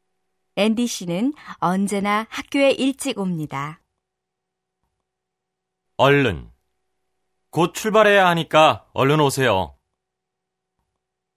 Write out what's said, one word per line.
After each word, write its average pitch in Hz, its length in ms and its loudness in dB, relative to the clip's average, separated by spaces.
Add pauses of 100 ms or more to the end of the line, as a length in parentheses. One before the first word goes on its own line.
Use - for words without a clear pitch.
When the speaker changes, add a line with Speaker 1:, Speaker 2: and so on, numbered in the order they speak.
(560)
Speaker 1:
앤디 220 320 0
씨는 196 440 -4 (280)
언제나 202 680 -2
학교에 277 440 0
일찍 262 460 -4
옵니다. 156 600 -8 (2250)
Speaker 2:
얼른. 120 560 2 (1000)
곧 165 240 -2
출발해야 208 540 2
하니까 156 640 2
얼른 139 280 2
오세요. 120 580 0 (1600)